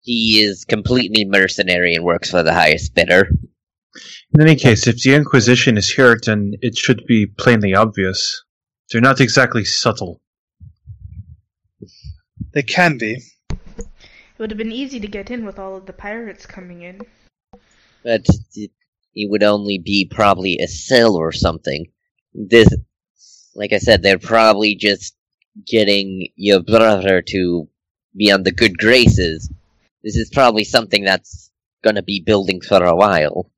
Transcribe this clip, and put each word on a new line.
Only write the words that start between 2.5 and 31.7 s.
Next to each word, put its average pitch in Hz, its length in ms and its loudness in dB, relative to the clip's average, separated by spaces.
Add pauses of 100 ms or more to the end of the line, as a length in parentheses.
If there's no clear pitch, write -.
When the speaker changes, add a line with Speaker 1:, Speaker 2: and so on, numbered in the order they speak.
Speaker 1:
highest 80 420 0
bidder. 87 340 2 (1040)
Speaker 2:
In 151 80 6
any 156 140 6
case, 120 320 2
if 117 140 -2
the 135 140 4
Inquisition 123 640 2
is - 140 -2
here, 120 320 4
then 104 380 -2
it 117 160 -6
should - 300 -2
be 110 180 2
plainly 104 480 0
obvious. 98 680 -2 (480)
They're 117 100 0
not 131 200 2
exactly 120 440 2
subtle. - 560 -6 (2250)
Speaker 3:
They 143 100 -2
can 160 340 0
be. 113 240 -6 (560)
Speaker 4:
It - 100 -14 (500)
would 214 140 -10
have 214 60 -10
been 220 140 -8
easy 262 280 -10
to 208 80 -10
get 202 220 -14
in 233 160 -10
with 202 140 -14
all 190 160 -14
of 190 100 -20
the 185 80 -20
pirates 214 520 -16
coming 180 380 -20
in. 185 180 -20 (1000)
Speaker 1:
But 117 220 -4 (300)
it, 104 160 -16 (420)
it 104 160 -8
would 104 140 0
only 104 340 0
be 95 320 -4
probably 95 500 0
a 87 80 -4
cell 117 480 2
or 80 160 -4
something. 80 560 -6 (460)
This, 107 360 4 (840)
like 104 180 -6
I 98 60 -2
said, 104 220 2
they're 95 180 2
probably 107 560 2
just 101 400 -6 (500)
getting 98 680 -2
your 98 260 2
brother 98 600 2
to 87 460 -4 (480)
be 101 160 2
on 98 120 2
the 92 80 0
good 92 260 0
graces. 92 720 2 (520)
This 107 120 -10
is 113 160 -4
probably 117 320 2
something 104 400 -2
that's - 480 -4 (320)